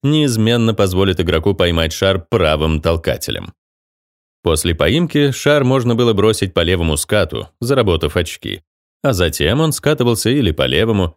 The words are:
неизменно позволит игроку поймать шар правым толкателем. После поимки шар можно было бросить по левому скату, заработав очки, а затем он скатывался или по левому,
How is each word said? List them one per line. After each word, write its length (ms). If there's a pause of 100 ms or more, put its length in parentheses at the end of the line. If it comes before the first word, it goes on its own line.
неизменно 680
позволит 460
игроку 360
поймать 380
шар 360
правым 520
толкателем. 720 (880)
После 320
поимки 560
шар 320
можно 320
было 180
бросить 400
по 60
левому 380
скату, 520 (120)
заработав 560
очки, 440 (400)
а 120
затем 480
он 100
скатывался 580
или 220
по 140
левому, 520